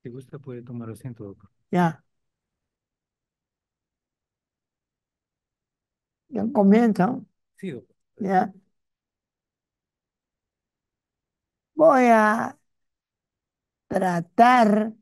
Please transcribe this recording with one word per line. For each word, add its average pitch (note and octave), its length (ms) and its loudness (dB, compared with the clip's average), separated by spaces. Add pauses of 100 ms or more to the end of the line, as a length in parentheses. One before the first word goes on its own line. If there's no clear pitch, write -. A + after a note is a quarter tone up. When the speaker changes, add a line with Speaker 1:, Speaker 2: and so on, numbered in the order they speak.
Speaker 1:
Si C3 60 -18
gusta, C3 300 -20
puede B2 220 -16
tomar A#2+ 280 -14
asiento, A2+ 340 -16
doctor. G2 260 -20 (220)
Speaker 2:
Ya. F3 320 -2 (4000)
¿Ya A3 240 -6
comienzo? G#3+ 760 0 (300)
Speaker 1:
Sí, F3+ 160 -14
doctor. A2+ 240 -18 (220)
Speaker 2:
Ya. F#3+ 360 -4 (3250)
Voy C#4+ 320 4
a A3 500 0 (1300)
tratar G#3+ 1160 2